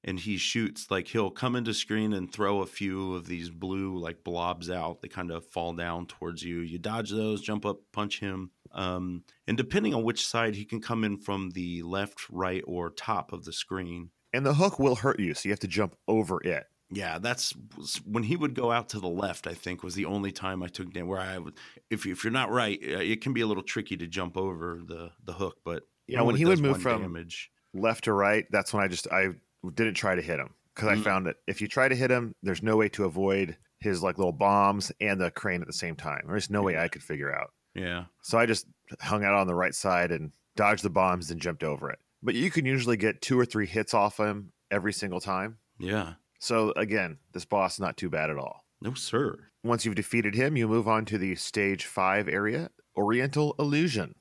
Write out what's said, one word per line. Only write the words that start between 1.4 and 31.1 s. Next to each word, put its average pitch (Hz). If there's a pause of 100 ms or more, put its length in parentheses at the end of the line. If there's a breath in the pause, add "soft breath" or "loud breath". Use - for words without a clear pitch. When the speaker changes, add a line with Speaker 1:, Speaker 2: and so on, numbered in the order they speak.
Speaker 1:
into 113
screen 107
and 92
throw 101
a 90
few 95
of 85
these 87
blue, 95
like, 85
blobs 87
out. 85
They -
kind 87
of 82
fall 85
down 85
towards 85
you. 85
You 85
dodge 107
those, 107
jump 104
up, 101 (100)
punch 104
him. 95 (200)
Um, 90 (200 soft breath)
and 113
depending 170
on 113
which 113
side, 113
he 101
can 113
come 113
in 101
from 98
the 87
left, 98
right, 92
or 85
top -
of 85
the 82
screen. 87 (200)
Speaker 2:
And 131
the 139
hook 190
will 135
hurt 123
you, 87
so -
you -
have 104
to 98
jump 92 (100)
over 98
it. 80 (220)
Speaker 1:
Yeah, 90
that's, 120 (520)
when 107
he 143
would 143
go 120
out 117
to 107
the 90
left, 90
I 87
think, 87
was 90
the 95
only 98
time 92
I 90
took 90
down 87
where 95
I 92
would, 80 (340 loud breath)
if, 110
if 92
you're 113
not 120
right, 113
uh, 76
it 107
can 135
be 117
a 113
little 95
tricky 101
to 85
jump 90
over 87
the, 85 (120)
the 90
hook, 95
but 85 (240)
Speaker 2:
Yeah, 123
Speaker 1:
it -
Speaker 2:
when 117
Speaker 1:
only 131
Speaker 2:
he 165
would 180
Speaker 1:
does 156
Speaker 2:
move 143
Speaker 1:
one 139
Speaker 2:
from 117
Speaker 1:
damage. 85 (220)
Speaker 2:
left 113
to 110
right, 101
that's 101
when 104
I 98
just, 87
I 95 (380)
didn't 110
try 95
to 90
hit 80
him - (220)
'cause 107
I 101
Speaker 1:
Mm. 104
Speaker 2:
found 95